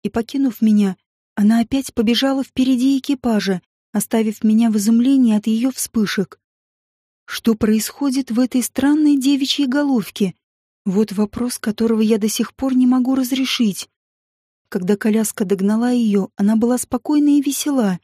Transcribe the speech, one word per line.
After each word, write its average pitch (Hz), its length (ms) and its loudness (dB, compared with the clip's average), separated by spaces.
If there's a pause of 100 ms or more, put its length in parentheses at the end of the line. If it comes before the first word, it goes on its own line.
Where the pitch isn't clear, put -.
И, 208 40 -6
покинув 254 540 -4
меня, 208 340 2 (380)
она 214 260 2
опять 269 320 -4
побежала 262 520 0
впереди 262 540 0
экипажа, 208 640 -2 (300)
оставив 214 520 -2
меня 220 260 4
в 214 60 0
изумлении 233 600 2
от 208 120 -2
её 226 240 0
вспышек. - 680 -4 (840)
«Что - 320 -2
происходит 247 760 -2
в 220 80 -2
этой 254 240 0
странной 294 540 2
девичьей 277 500 0
головке?» 247 680 -2 (500)
Вот 202 280 0
вопрос, 214 460 -4
которого 226 420 -2
я 220 160 4
до 214 120 -2
сих - 260 -4
пор 262 200 -4
не 254 120 4
могу 254 280 2
разрешить. 254 760 -2 (800)
Когда 190 260 -2
коляска 214 480 -2
догнала 202 460 0
её, 220 460 0
она 208 200 2
была 240 220 2
спокойна 294 580 0
и 285 60 2
весела. 262 600 -2